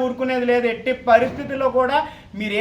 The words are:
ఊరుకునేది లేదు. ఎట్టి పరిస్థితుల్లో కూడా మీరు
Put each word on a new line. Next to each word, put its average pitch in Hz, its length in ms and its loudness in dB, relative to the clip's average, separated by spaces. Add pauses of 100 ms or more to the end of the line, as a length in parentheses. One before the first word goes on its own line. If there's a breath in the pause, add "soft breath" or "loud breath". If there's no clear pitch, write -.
ఊరుకునేది 254 480 -4
లేదు. 240 200 2
ఎట్టి 254 200 -4 (180)
పరిస్థితుల్లో 262 580 2 (100)
కూడా 269 200 2 (400 loud breath)
మీరు 208 220 -4